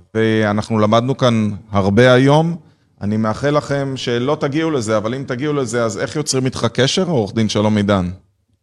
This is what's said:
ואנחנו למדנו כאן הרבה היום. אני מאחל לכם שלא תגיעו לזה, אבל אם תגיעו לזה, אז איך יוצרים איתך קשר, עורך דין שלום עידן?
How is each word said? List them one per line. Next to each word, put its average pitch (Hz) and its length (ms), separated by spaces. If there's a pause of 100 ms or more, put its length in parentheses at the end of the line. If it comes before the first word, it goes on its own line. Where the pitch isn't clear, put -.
(140)
ואנחנו 110 640
למדנו 117 380
כאן 113 340 (200)
הרבה 101 420
היום. 147 440 (440)
אני 104 160
מאחל 110 340
לכם 143 460
שלא 127 440
תגיעו 160 300
לזה, 110 260
אבל 110 180
אם 135 120
תגיעו 139 260
לזה, 120 320
אז 107 140
איך 139 180
יוצרים 135 280
איתך 123 280
קשר, 151 360
עורך 113 260
דין 110 140
שלום 107 280
עידן? 98 340 (520)